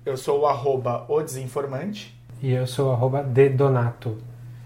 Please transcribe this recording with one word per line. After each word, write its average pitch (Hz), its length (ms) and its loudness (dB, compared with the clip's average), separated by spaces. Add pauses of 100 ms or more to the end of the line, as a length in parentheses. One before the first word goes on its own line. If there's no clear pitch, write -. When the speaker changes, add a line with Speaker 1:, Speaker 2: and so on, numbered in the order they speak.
Speaker 1:
Eu 135 100 -2
sou 143 240 0
o 147 60 6
arroba 123 600 0
o 147 120 2
desinformante. 139 1000 -6 (240)
Speaker 2:
E 135 80 0
eu 127 160 2
sou 135 220 0
o 131 40 2
arroba 127 300 2
de 135 280 6
Donato. 127 680 0 (500)